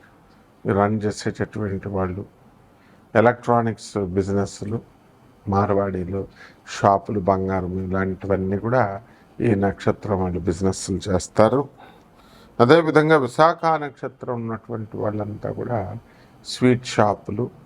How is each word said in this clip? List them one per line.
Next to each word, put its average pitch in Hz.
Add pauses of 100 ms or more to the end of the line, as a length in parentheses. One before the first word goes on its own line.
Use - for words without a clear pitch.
(680)
రన్ 104
చేసేటటువంటి 101
వాళ్ళు, 95 (800)
ఎలక్ట్రానిక్స్ 117
బిజినెస్లు, 98 (680)
మార్వాడీలు, 98 (540)
షాపులు, 98
బంగారం, 95
ఇలాంటివన్నీ 95
కూడా 107 (400)
ఈ 110
నక్షత్రం 98
వాళ్ళు 90
బిజినెస్లు 92 (100)
చేస్తారు. 110 (880)
అదేవిధంగా 156
విశాఖ 156
నక్షత్రం 135
ఉన్నటువంటి 113
వాళ్ళంతా 104
కూడా 107 (480)
స్వీట్ 127
షాపులు, 104 (160)